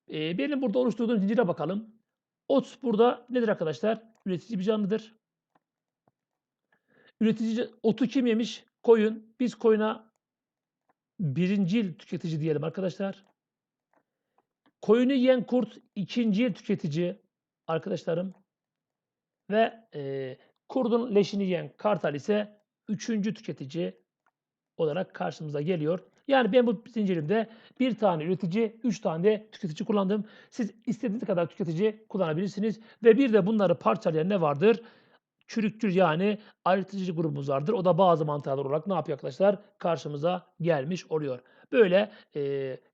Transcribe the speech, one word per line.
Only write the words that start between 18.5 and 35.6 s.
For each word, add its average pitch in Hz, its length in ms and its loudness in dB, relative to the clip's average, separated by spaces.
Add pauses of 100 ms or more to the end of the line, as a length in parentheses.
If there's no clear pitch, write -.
Ve, 220 440 0
eee, 135 440 -8 (320)
kurdun 240 460 0
leşini 202 280 2
yiyen 165 340 -4
kartal 175 380 -2
ise - 460 -4 (260)
üçüncü 214 460 -4
tüketici 165 680 -10 (760)
olarak 165 380 -4
karşımıza 156 460 -6
geliyor. 165 380 -2 (280)
Yani 254 240 2
ben 240 160 4
bu 220 200 -2
zincirimde 196 600 -2 (300)
bir 254 180 0
tane 170 260 0
üretici, 190 600 -2
üç 233 180 -2
tane 165 220 -2
de 208 280 2
tüketici 160 340 -8
kullandım. 208 400 0 (240)
Siz - 240 -8 (120)
istediğiniz 220 400 -6
kadar 170 240 -2
tüketici 208 600 -4
kullanabilirsiniz. 190 680 -2 (240)
Ve 226 140 10
bir 269 160 4
de 196 120 6
bunları 196 340 2
parçalayan 180 500 0
ne 196 120 0
vardır? 160 400 2 (640)
Çürütücü 208 520 -2